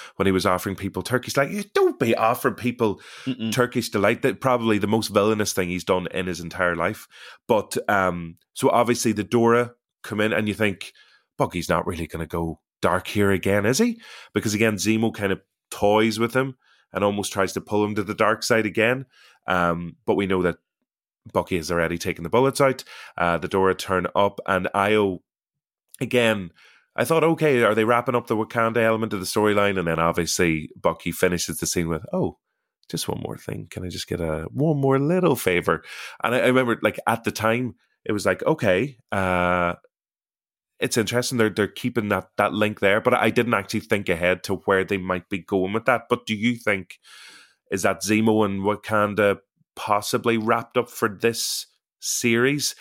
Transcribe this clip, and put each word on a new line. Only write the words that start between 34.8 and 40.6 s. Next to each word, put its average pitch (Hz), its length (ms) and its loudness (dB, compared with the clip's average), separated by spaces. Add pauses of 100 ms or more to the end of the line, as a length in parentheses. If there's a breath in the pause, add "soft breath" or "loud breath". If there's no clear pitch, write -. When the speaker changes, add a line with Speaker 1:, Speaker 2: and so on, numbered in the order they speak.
Speaker 1:
more 135 180 2
little 160 380 2
favor?" 87 480 0 (400 loud breath)
And 113 100 0
I, 127 60 2
I 92 60 2
remember, 127 360 4
like, 107 240 0
at 117 160 0
the - 80 -2
time, 113 460 -2 (280)
it - 60 -6
was 104 160 -2
like, 104 180 2
"Okay, 123 540 2 (140)
uh, 90 640 2 (1040)